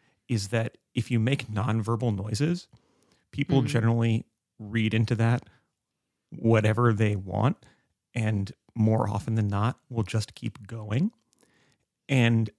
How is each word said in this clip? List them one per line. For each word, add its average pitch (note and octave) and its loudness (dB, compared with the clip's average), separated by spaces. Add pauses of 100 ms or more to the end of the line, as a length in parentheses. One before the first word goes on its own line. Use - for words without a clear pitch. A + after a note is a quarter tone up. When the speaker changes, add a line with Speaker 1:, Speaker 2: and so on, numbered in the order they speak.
(280)
Speaker 1:
is G2 -4
that A#2 -4 (180)
if - -4
you A#2 2
make C3 -2
nonverbal A2 -2
noises, A2 -4 (640)
people - 0
Speaker 2:
Mm. A2+ 0
Speaker 1:
generally A#2 0 (320)
read A2 -2
into A2 2
that A#2 0 (800)
whatever A2+ 4
they G#2 2
want, G2 -2 (500)
and A2 -2 (220)
more A2 2
often G#2 -4
than G#2+ 0
not, G#2 -2 (100)
will A#2 -4
just - -4
keep G#2+ -10
going. A2+ -4 (960)
And A#2 2